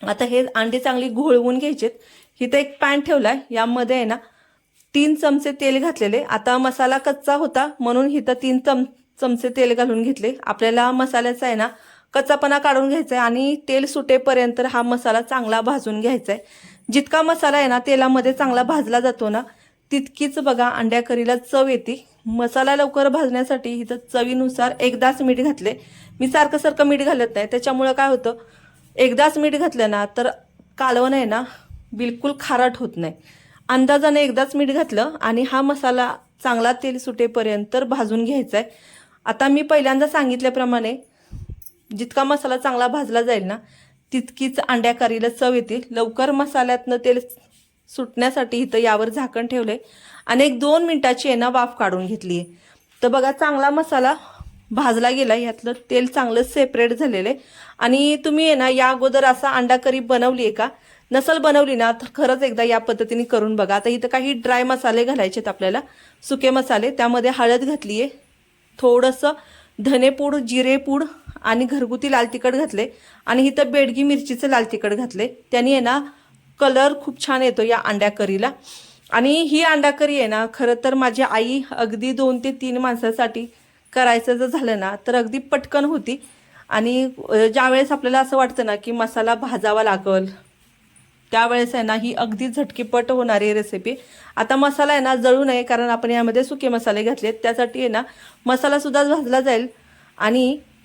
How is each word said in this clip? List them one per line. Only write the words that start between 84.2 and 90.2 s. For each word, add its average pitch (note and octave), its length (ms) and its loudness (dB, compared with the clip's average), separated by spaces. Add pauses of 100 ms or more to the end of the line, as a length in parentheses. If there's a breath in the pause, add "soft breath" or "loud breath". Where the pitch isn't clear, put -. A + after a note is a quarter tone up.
जर B3+ 100 0
झालं A#3+ 340 -2
ना G3 160 -4 (100)
तर A#3+ 80 0
अगदी A#3+ 240 0
पटकन C#4 460 -2
होती. C#4 380 -4 (460 loud breath)
आणि, B3 420 0 (180)
अ, A3 80 0
ज्यावेळेस C4 560 2
आपल्याला C4 280 0
असं C4+ 160 0
वाटतं B3+ 300 0
ना G#3 100 -2
की A#3 160 -10
मसाला A3+ 420 -2
भाजावा A3 480 -2
लागल, F#3+ 420 0 (1080)